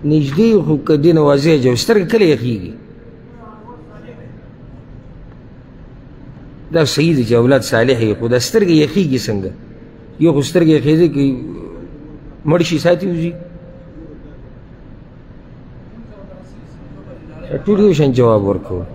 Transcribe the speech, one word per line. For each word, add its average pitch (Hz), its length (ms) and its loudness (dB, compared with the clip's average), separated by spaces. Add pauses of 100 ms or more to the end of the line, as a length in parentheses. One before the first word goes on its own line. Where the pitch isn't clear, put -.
نږدې 151 460 2 (160)
خو 151 120 0
که 147 200 0
دې 156 160 4
نه 156 80 4
واضح 143 420 4
جو، 123 120 4
سترګې 202 360 0
کله 220 220 4
یخیږي؟ 113 400 -4 (4000)
دا 160 120 2
صحیح 156 300 0
دی 127 100 0
چې 113 80 0
اولاد 123 280 4
صالح 117 380 0
یې، 110 200 0
خو 117 80 -4
دا 123 120 2
سترګې 175 440 2
یخیږي 147 440 0
څنګه؟ 98 240 -4 (680)
یو 160 140 4
خو 143 80 2
سترګې 156 360 2
یخېدې، 156 360 2
که 139 100 0 (1200)
مړ 165 180 2
شي 165 160 -2
ساتي 175 280 0
وځي. 170 260 -4 (4000)
ټول 202 140 0
یو 202 140 4
شان 143 180 2
جواب 117 320 4
ورکوو. 92 400 -4 (120)